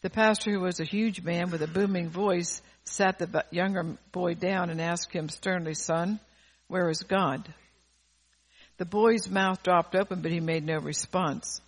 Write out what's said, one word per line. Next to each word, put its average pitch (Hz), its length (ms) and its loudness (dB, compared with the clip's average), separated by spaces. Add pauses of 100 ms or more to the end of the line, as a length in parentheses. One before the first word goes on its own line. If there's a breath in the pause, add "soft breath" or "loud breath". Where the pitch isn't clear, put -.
The 190 80 -4
pastor, 220 420 2
who 202 80 2
was 180 200 -2
a 160 60 -2
huge 202 360 -2
man 175 280 -2
with 165 120 -2
a 151 60 -2
booming 180 420 0
voice, 175 520 0 (220 soft breath)
sat 190 360 0
the 170 80 -2
bu-, 175 120 0 (120)
younger 175 460 -2 (140)
boy 180 220 -2
down 180 360 0
and 165 120 -4
asked 170 320 -4
him 160 160 -4
sternly, 170 460 -4
Son, 170 440 0 (480 soft breath)
where 180 220 0
is 156 140 -2
God? 160 500 0 (1200 soft breath)
The 180 80 -4
boy's 214 440 4
mouth 190 340 0
dropped 180 320 4
open, 185 260 0
but 165 100 -2
he 170 80 0
made 165 260 0
no 156 140 0
response. 151 880 -4